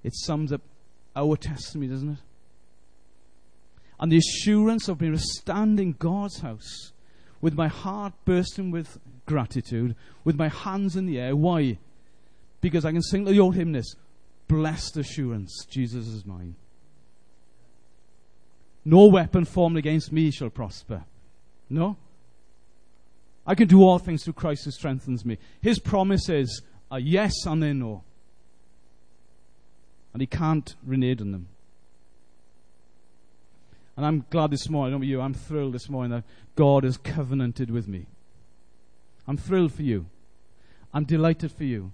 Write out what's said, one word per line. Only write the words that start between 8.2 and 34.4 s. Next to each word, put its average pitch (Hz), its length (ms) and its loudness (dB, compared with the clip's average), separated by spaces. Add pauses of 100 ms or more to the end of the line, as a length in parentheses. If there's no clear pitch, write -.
bursting 185 480 0
with 165 260 -8 (280)
gratitude, 123 680 -2 (300)
with 156 140 2
my 156 100 0
hands 190 480 -4
in 190 100 -4
the 147 140 -4
air. 131 160 -2
Why? 151 440 2 (840)
Because 160 240 0
I 160 80 -2
can 170 80 0
sing 196 240 -2
to 196 80 4
the 202 80 10
old 185 140 6
hymnist, 165 420 -2 (500)
"Blessed 156 480 -2
assurance, 120 760 -8
Jesus 120 380 -6
is 107 180 -12
mine. 90 300 -14 (2250)
No 180 220 12
weapon 180 360 6
formed 165 320 0
against 151 380 -2
me 160 180 2
shall 127 180 -8
prosper." 101 540 -10 (680)
No? 165 280 -2 (1500)
I 185 80 0
can 208 140 6
do 190 160 12
all 180 160 8
things 165 240 -6
through 165 100 -8
Christ 151 300 -6
who 147 80 -8
strengthens 131 540 -6
me. 113 120 -4 (240)
His 220 160 2
promises 185 840 0 (280)
are 135 120 -8
yes 185 320 0 (120)
and 160 160 0
they're 147 120 0
no. 110 320 -6 (2000)
And 123 80 -6
he 135 40 -2
can't 156 480 -2 (120)
renege 131 340 0
on 101 140 -6
them. 90 160 -10 (2500)
And 139 100 -4
I'm 151 240 0
glad 156 220 0